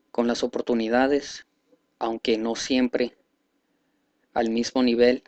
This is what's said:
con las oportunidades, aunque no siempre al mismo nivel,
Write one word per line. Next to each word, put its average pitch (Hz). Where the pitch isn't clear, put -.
con 120
las 117
oportunidades, 123
aunque 117
no 113
siempre 123
al 117
mismo 117
nivel, 120